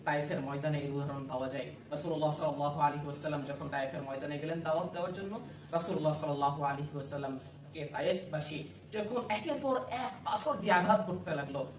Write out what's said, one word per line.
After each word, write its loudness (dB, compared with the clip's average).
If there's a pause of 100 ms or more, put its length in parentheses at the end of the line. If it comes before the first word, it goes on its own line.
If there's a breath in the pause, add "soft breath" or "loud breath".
তায়েফের 2
ময়দানে 0
এর -2
উদাহরণ -2
পাওয়া -2
যায়। -4 (200)
রাসূলুল্লাহ 2
সাল্লাল্লাহু 2
আলাইহি 4
ওয়াসাল্লাম -2
যখন -6
তায়েফের -2
ময়দানে -4
গেলেন -2
দাওয়াত 2
দেওয়ার -2
জন্য, -6 (320 loud breath)
রাসূলুল্লাহ 2
সাল্লাল্লাহু 2
আলাইহি 0
ওয়াসাল্লামকে -6
তায়েফবাসী 0 (280)
যখন 0
একের 0
পর 4 (100)
এক -2 (120)
পাথর 2
দিয়ে 4
আঘাত 8
করতে -2
লাগলো -2 (120)